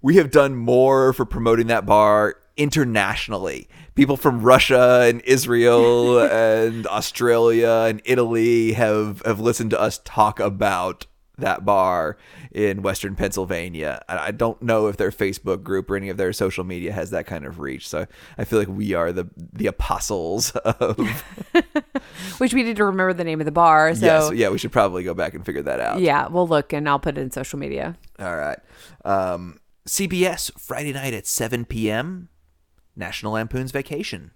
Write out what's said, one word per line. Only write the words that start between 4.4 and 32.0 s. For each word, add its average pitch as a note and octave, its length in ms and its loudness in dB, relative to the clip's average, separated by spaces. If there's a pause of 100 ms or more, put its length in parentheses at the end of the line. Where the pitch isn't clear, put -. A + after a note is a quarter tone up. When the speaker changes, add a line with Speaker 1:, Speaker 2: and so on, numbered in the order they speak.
Speaker 1:
Russia B2 640 6
and A#2+ 220 4
Israel A#2+ 920 4
Speaker 2:
<laughs> - 20 6
Speaker 1:
and A2+ 680 2
Australia A2+ 1000 2
and A2 200 -2
Italy A#2 680 2
have, G#2+ 540 0
have G#2+ 140 -2
listened A2+ 320 0
to - 80 0
us G#2+ 240 -2
talk - 360 -2
about F#2+ 680 -2 (320)
that F#2+ 280 -4
bar F#2 500 0 (340)
in G2+ 300 -2
Western G2 340 -4
Pennsylvania. F2 920 -6
I, E2+ 200 -6
I - 20 -6
don't A#2 320 -4
know A2+ 240 2
if G2+ 100 -2
their G2 140 0
Facebook F#2+ 520 -4
group F#2+ 280 -4
or G2 60 -2
any G2 120 -8
of F#2 80 -8
their F#2+ 160 -2
social F#2+ 320 -4
media F2 280 -8
has F2+ 180 -8
that E2+ 160 -6
kind D#2+ 180 -12
of D#2+ 160 -14
reach. C2+ 260 -10
So D#2+ 200 -8 (320)
I A2+ 60 -6
feel A2+ 140 0
like G#2 100 0
we G2 260 -4
are E2+ 180 -2
the, F2+ 160 -6 (240)
the G#2 140 -4
apostles F#2+ 840 -4
of A2+ 680 -4 (300)
Speaker 2:
<laughs> - 840 -4
Which B3 160 0
we B3+ 80 2
need A3+ 140 -4
to G#3 80 2
remember F#3 280 0
the F3 120 -4
name D#3+ 180 -4
of - 20 -4
the D3+ 80 -4
bar. D#3+ 420 4
So B2 120 0
Speaker 1:
Yes, D#3 260 4
yeah, A2 160 2
we G2 80 -2
should A2 160 -6
probably F#2+ 320 2
go F2+ 80 -4
back E2+ 220 -4
and F2+ 100 -14
figure C#2+ 180 -6
that C2+ 160 -4
out. A#1+ 220 -4
Speaker 2:
Yeah, D3 280 0
we'll F3 200 0
look D3+ 240 0
and D3+ 160 -4
I'll C#3+ 100 0
put D3 200 -6
it - 20 -8
in C3 100 -8
social C#3+ 280 -10
media. C#3 400 -8 (200)
Speaker 1:
All F2+ 180 -8
right. D2 220 -6 (460)
Um, F2+ 560 -4 (260)
C G3 200 -4
B F3+ 180 0
S, - 320 -4
Friday C#3 380 -8
night C3+ 180 -6
at G#2+ 140 -10
seven A#2+ 400 -4
P A2 240 -4
M, E3+ 400 -8 (640)